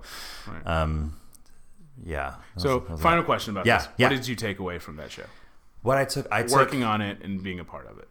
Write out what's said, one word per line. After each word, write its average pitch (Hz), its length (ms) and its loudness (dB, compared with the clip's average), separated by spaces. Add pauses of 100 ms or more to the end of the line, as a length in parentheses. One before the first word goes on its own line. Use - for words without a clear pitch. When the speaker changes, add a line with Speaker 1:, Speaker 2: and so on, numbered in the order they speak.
(460)
Speaker 1:
Right. 78 200 -10
Speaker 2:
Um, 78 500 0 (880)
yeah. 69 320 -4 (180)
That 92 60 -8
Speaker 1:
So, 135 180 4
Speaker 2:
was, 120 60 -2
that - 80 -10
was 80 80 -6
a - 20 0
Speaker 1:
final 170 180 6
Speaker 2:
lot. 165 60 -2
Speaker 1:
question 113 240 0
about 98 160 -2
Speaker 2:
Yeah, 113 120 6
Speaker 1:
this. - 180 -2
Speaker 2:
yeah. 123 120 6
Speaker 1:
What 139 80 4
did 120 120 -4
you 123 80 -2
take 98 240 -4
away 87 180 -6
from 80 180 -12
that 73 140 -12
show? - 140 -12 (580)
Speaker 2:
What 127 160 4
I 135 60 4
took, 135 260 -4
I 107 120 2
took 120 100 2
Speaker 1:
Working 139 320 6
on 107 160 2
it 101 220 -4
and 95 200 -4
being 92 180 -6
a 80 40 -10
part 69 240 -14
of 52 100 -18
it. 50 120 -20